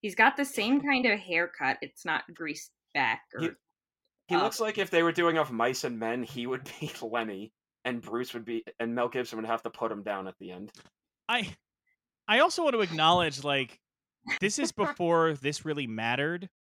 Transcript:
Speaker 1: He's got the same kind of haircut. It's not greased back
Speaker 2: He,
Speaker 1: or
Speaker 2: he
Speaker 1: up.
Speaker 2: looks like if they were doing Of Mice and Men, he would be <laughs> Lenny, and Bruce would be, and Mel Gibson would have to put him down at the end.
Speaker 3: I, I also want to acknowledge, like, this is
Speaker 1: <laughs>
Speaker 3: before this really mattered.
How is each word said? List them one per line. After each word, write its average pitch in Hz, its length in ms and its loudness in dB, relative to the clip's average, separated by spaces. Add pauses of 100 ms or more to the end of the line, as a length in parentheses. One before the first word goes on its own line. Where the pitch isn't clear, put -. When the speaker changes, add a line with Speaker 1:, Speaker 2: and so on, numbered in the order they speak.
Speaker 1:
He's 196 80 -4
got 254 240 4
the 285 80 0
same 254 360 0
kind 262 260 2
of 214 120 2
haircut. 170 640 -2
It's - 240 -14
not 160 260 -2
greased 156 380 -10 (240)
back 123 300 0 (160)
Speaker 2:
He, 160 80 0
Speaker 1:
or - 100 -6 (720)
Speaker 2:
he 175 80 0
Speaker 1:
up. 175 80 4
Speaker 2:
looks 214 160 -2
like 214 180 0
if 196 140 0
they 170 100 6
were 170 100 4
doing 165 280 4
Of 139 120 2
Mice 120 320 0
and 123 140 -4
Men, 117 240 -2
he 120 240 -8
would 131 180 -4 (160)
be 151 180 -8
<laughs> - 40 -12
Lenny, 110 500 -6 (320)
and 120 200 -4
Bruce 123 320 -6
would 113 100 -8
be, 113 180 -4 (160)
and 117 140 -2
Mel 120 160 0
Gibson 120 300 -4
would 110 80 -6
have 113 160 -2
to 117 80 -6
put 113 200 -4
him 101 120 -8
down 95 240 -4
at 92 120 -12
the 95 120 -12
end. 95 200 -14 (560)
Speaker 3:
I, 220 280 -2 (720)
I 214 140 4
also 339 220 4
want 285 120 2
to 226 60 4
acknowledge, 160 600 4
like, 139 360 0 (600)
this 202 180 0
is 180 120 0
Speaker 1:
<laughs> - 60 -14
Speaker 3:
before 170 560 4
this 143 320 -4
really 147 220 -2
mattered. 131 600 -2 (120)